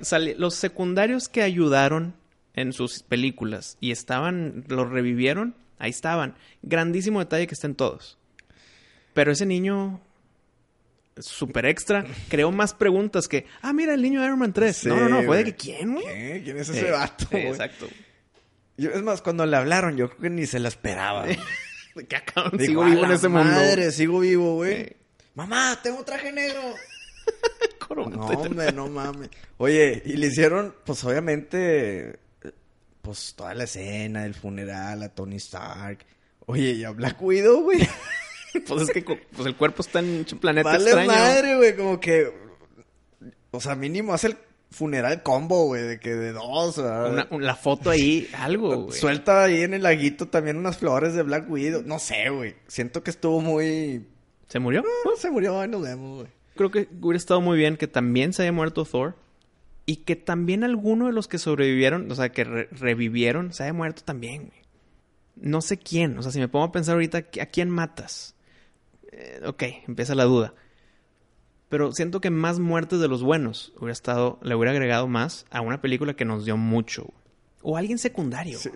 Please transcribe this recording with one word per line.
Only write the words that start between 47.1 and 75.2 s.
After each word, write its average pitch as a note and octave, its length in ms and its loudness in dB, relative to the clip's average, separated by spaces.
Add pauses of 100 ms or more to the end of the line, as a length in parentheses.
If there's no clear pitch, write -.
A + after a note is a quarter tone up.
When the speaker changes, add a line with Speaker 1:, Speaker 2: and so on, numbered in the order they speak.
Speaker 1:
Una, - 200 0
un-, D3 120 -4
la B2+ 100 0
foto C#3+ 360 0
ahí, D#3 420 4
algo, D3 520 -2
güey. B2 140 -8
Speaker 2:
Suelta D3+ 460 4
ahí F3 160 4
en F3+ 140 0
el G3 80 -2
laguito D#3 460 2
también D#3 280 0
unas F3 220 -4
flores D3+ 340 2
de E3 100 0
Black D#3 280 -2
Widow. D#3 340 -2
No D#3 140 -6
sé, A#2+ 320 -2
güey. B2+ 260 -6 (100)
Siento B2 360 -6
que - 80 -6
estuvo D#3+ 320 0
muy D#3 640 -2 (420)
Speaker 1:
¿Se - 100 -6
murió? B2+ 240 0 (220)
Speaker 2:
Ah, G4+ 140 0
se F4+ 120 -4
murió, F#3+ 300 0
ahí F#3+ 80 -6
nos G#3+ 140 -6
vemos, C3+ 400 -10
güey. - 100 -18 (220)
Speaker 1:
Creo G3 160 0
que G#3 180 -2 (140)
hubiera F3 160 2
estado F3+ 240 2
muy F3 160 4
bien D#3 180 4
que D#3 120 -4
también B2+ 440 2
se - 80 -4
haya F3 120 2
muerto D#3+ 340 0
Thor. C#3+ 300 -2 (680)
Y D#3 120 -2
que - 200 -2
también F3 480 0
alguno A#3 440 2
de B3 40 0
los A3 160 -2
que - 100 -6
sobrevivieron, C#3 720 2
o C3 40 -4
sea, B2+ 180 -2
que A#2+ 120 -2
re-, A#2 260 -4
revivieron, A#2+ 800 0
se C#3 120 -8
haya D3+ 100 -4
muerto E3 280 -6
también, C3 440 -10
güey. - 160 -20 (720)
No D3+ 260 -2
sé F#3+ 180 -4
quién. E3 380 -2
O - 60 -8
sea, B2+ 100 -6
si C#3+ 60 -4
me B2+ 100 0
pongo C#3+ 160 2
a E3+ 80 -4
pensar E3+ 220 0
ahorita, E3 240 0
¿a - 280 -8
quién F3+ 220 -2
matas? - 640 -6 (840)
Eh, B1+ 280 -18
ok, - 160 -6 (260)
empieza B2 260 -4
la C3 100 6
duda. B2 280 4 (1200)
Pero D3 220 0
siento E3+ 280 -4
que F#3 80 -2
más E3+ 300 0
muertes E3+ 420 0
de D#3+ 80 4
los B2+ 140 0
buenos C3 560 0
hubiera A#2 140 -8
estado, B2 500 -2
le B2 120 -2
hubiera A#2 180 4
agregado B2+ 360 2
más B2 420 -2